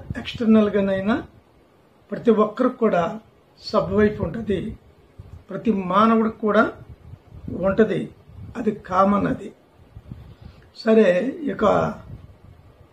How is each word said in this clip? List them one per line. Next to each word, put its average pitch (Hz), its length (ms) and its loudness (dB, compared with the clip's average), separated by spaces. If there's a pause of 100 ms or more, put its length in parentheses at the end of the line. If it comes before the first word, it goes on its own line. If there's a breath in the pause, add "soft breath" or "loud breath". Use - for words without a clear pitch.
(200)
ఎక్స్టర్నల్గానైనా 208 920 2 (960)
ప్రతి 196 220 2 (120)
ఒక్కరికి 254 380 -2
కూడా 180 200 2 (600)
సబ్ 180 340 -4
వైఫ్ 208 300 2
ఉంటది, 196 340 -4 (880)
ప్రతి 190 220 -4 (220)
మానవుడికి 220 540 2
కూడా 208 180 4 (1000)
ఉంటది, 190 340 2 (580)
అది 220 140 -2 (180)
common. 190 420 2
అది 208 180 -10 (1300 soft breath)
సరే, 220 260 6 (440)
ఇక 202 120 -2 (1300)